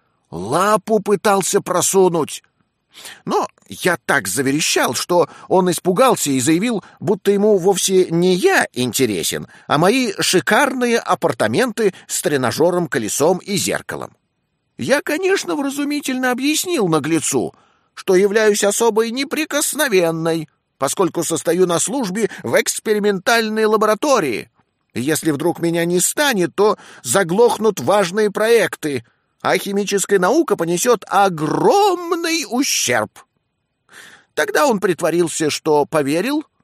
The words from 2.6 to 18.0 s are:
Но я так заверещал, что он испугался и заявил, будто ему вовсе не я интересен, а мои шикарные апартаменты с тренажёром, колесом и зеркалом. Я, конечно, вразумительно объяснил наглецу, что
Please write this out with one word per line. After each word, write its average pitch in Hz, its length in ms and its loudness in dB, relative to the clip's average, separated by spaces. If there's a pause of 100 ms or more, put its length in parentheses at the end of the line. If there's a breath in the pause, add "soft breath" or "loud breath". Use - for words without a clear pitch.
Но 370 220 -2 (200)
я 175 380 -2
так 139 220 -2
заверещал, 143 680 -2
что 175 360 0 (180 loud breath)
он 180 240 2
испугался 185 600 0
и 131 80 0
заявил, 175 440 0 (160 loud breath)
будто 202 320 0
ему 202 260 4
вовсе 185 520 2
не 180 260 2
я 320 380 2
интересен, 104 760 -2 (200 loud breath)
а 135 100 2
мои 208 420 2
шикарные 240 800 0
апартаменты 190 960 0 (140)
с - 140 -6
тренажёром, 156 680 0
колесом 143 520 0
и - 160 -6
зеркалом. 80 600 -6 (640)
Я, 247 240 -2
конечно, 349 540 -2
вразумительно 277 760 -4
объяснил 285 560 -2
наглецу, 151 680 0 (400 soft breath)
что - 220 -2